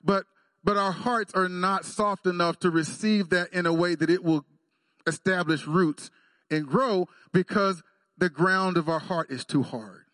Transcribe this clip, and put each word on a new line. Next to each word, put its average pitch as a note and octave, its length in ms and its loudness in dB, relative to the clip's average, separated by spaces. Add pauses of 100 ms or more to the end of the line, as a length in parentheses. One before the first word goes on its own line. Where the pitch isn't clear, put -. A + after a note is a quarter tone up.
but, F#3+ 220 0 (380)
but G3+ 140 2
our G3 140 0
hearts A3+ 420 -4
are F#3 160 0
not F#3 360 -2
soft G#3 400 -2
enough F3 340 0
to F3+ 120 2
receive F#3 580 0
that F3 240 0
in F3+ 120 -2
a E3 80 2
way E3+ 220 2
that D#3 140 0
it F#3 140 2
will D#3+ 220 2 (600)
establish E3 640 -2
roots D#3+ 420 0 (400)
and D#3 180 -2
grow G3 400 0 (260)
because F#3 480 0 (360)
the F3+ 120 0
ground F#3 480 2
of D#3 100 0
our E3 120 0
heart D#3+ 320 -4
is B2 120 -8
too C#3 200 0
hard. G#2 400 -10 (100)